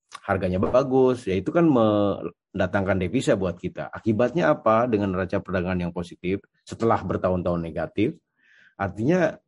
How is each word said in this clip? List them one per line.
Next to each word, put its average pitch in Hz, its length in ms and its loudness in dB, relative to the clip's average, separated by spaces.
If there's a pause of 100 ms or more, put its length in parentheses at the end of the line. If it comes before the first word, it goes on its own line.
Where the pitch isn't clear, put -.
(260)
harganya 92 320 -2
bagus, 127 720 2
ya 92 80 0
itu 98 160 -4
kan 170 160 4
mendatangkan 101 1300 0
devisa 110 400 0
buat 92 200 -4
kita. 82 360 -10
Akibatnya 123 600 0
apa 113 360 2
dengan 101 240 0
neraca 92 240 -2
perdagangan 90 520 -2
yang 85 40 -12
positif 90 480 -6 (240)
setelah 113 400 0
bertahun-tahun 90 560 -2
negatif? 82 560 -4 (600)
Artinya 113 600 0 (100)